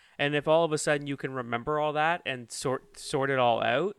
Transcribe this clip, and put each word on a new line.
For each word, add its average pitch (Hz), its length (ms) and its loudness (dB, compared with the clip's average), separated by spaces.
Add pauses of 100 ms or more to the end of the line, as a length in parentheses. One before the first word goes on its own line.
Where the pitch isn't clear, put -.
(180)
and 143 180 0
if 147 120 0
all 160 180 6
of 156 80 -2
a 151 60 -2
sudden 147 280 0
you 143 80 -4
can 131 180 -8
remember 123 460 -4
all 151 140 0
that 160 320 0
and 127 260 -6
sort, - 480 -6
sort 135 300 0
it 135 100 2
all 117 240 4
out, 123 360 0